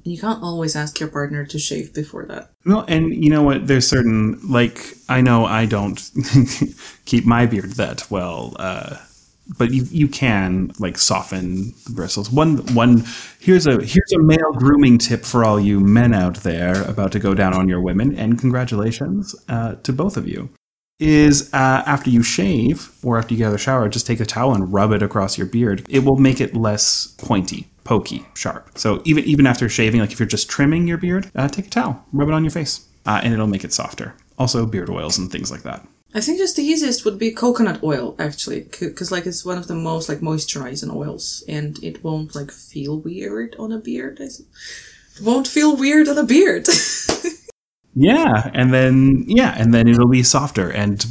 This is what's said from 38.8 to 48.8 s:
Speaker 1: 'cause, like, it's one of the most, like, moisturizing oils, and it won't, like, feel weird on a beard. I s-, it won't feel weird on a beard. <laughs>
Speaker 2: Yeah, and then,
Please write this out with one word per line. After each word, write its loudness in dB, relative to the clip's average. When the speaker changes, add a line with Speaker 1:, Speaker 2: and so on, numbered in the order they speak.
Speaker 1:
'cause, -10
like, -4
it's -8
one -8
of -12
the -8
most, -6
like, -6
moisturizing -6
oils, -8
and -8
it -12
won't, -8
like, -12
feel -10
weird -10
on -8
a -8
beard. -10
I -12
s-, -18
it -14
won't 0
feel 2
weird 4
on -2
a 2
beard. 4
<laughs> 4
Speaker 2:
Yeah, 4
and 2
then, 4